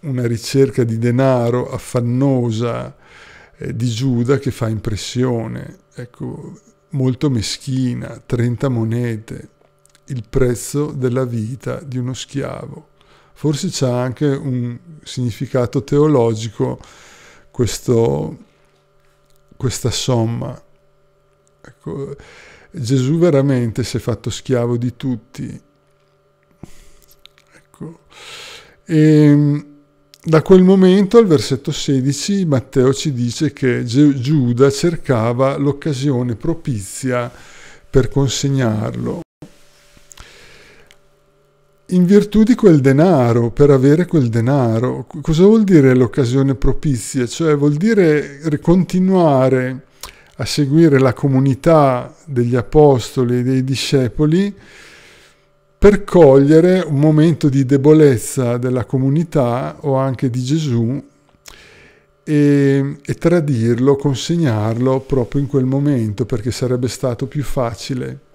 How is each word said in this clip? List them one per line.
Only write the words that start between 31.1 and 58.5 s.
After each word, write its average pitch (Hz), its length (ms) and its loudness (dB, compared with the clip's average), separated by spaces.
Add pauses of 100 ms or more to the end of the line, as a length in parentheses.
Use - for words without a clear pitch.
al 226 80 6
versetto 143 440 0
sedici, 143 760 -2
Matteo 135 460 0
ci 143 200 -4
dice 123 400 -4
che 123 320 -4
Ge-, 139 340 4
Giuda 127 520 2
cercava 135 840 -2
l'occasione 139 800 -4
propizia 123 960 -6 (580)
per 127 200 2
consegnarlo. 120 1120 -2 (2750)
In 180 140 4
virtù 208 380 4
di 220 140 4
quel 156 240 6
denaro, 127 720 2
per 147 180 4
avere 143 360 4
quel 143 220 0
denaro. 117 800 -2 (160)
Cosa 165 220 2
vuol 220 180 6
dire 151 320 6
l'occasione 131 600 0
propizia? 131 680 -2
Cioè 151 300 0
vuol 147 200 2
dire 151 680 2
ri-, 151 160 -2
continuare 156 1300 2 (540)
a 117 60 -6
seguire 147 540 4
la 131 140 4
comunità 135 1000 2 (120)
degli 123 320 -2
apostoli 127 840 2
e 123 60 -2
dei 131 180 -2
discepoli 151 880 -2 (1300)
per 202 260 4
cogliere 160 760 6
un 156 180 -2
momento 151 500 4
di 135 160 2
debolezza 135 920 4